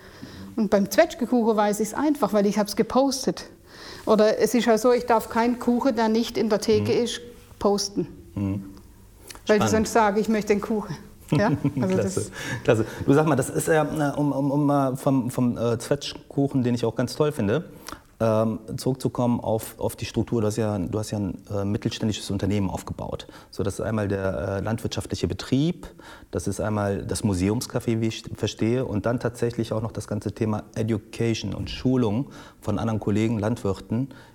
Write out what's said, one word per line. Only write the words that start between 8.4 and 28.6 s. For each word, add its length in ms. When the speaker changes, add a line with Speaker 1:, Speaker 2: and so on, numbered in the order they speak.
Speaker 1:
Weil 120
ich 40
Speaker 2:
Spannend. 80
Speaker 1:
sonst 220
sage, 280
ich 80
möchte 260
den 80
Kuchen. 340
Ja? 180
Speaker 2:
<laughs> 140
Speaker 1:
Also 140
Speaker 2:
Klasse, 260
Speaker 1:
das 100
Speaker 2:
klasse. 220
Du, 80
sag 140
mal, 100
das 140
ist 180
ja, 140
äh, 340
um, 160
um, 180
um 160
mal 300
vom, 340
vom, 280
äh, 200
Zwetschkuchen, 840
den 120
ich 120
auch 80
ganz 200
toll 180
finde, 380
ähm, 400
zurückzukommen 640
auf, 400
auf 160
die 80
Struktur. 360
Du 60
hast 100
ja, 220
du 220
hast 100
ja 80
ein, 320
äh, 140
mittelständisches 680
Unternehmen 400
aufgebaut. 560
So, 140
das 100
ist 60
einmal 260
der, 280
äh, 260
landwirtschaftliche 680
Betrieb, 640
das 160
ist 140
einmal 440
das 200
Museumscafé, 760
wie 60
ich 160
verstehe, 480